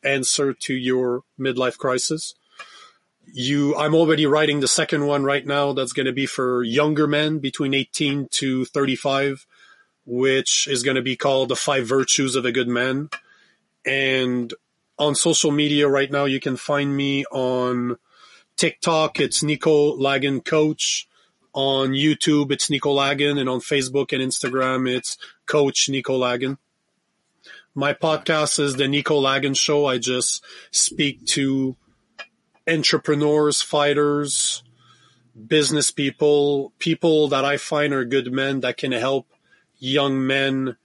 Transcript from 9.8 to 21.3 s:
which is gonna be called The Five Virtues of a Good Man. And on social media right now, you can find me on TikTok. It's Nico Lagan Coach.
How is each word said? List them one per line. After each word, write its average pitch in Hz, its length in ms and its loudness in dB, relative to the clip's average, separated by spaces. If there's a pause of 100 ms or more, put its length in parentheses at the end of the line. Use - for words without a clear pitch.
which 131 600 0
is 135 160 -2
gonna 131 200 0
be 127 140 -2
called 135 340 2
The 123 60 0
Five 135 300 0
Virtues 131 500 0
of 127 100 0
a 120 60 0
Good 123 160 0
Man. 131 420 -2 (760)
And 131 720 0 (440)
on 147 160 2
social 156 360 2
media 147 380 2
right 139 220 2
now, 143 140 0
you 135 160 0
can 131 160 -4
find 143 400 -2
me 139 340 0
on 123 680 -2 (580)
TikTok. 156 640 0
It's 135 220 0
Nico 151 520 2
Lagan 139 460 0
Coach. - 680 -2 (460)